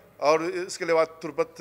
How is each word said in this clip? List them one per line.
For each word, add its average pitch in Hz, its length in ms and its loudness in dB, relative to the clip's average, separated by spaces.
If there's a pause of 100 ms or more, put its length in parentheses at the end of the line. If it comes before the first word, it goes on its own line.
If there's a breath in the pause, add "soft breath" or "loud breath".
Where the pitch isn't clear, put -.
(200 loud breath)
और 156 240 4
इसके 185 400 -6
अलावा 160 200 4
तुरबत 160 560 -6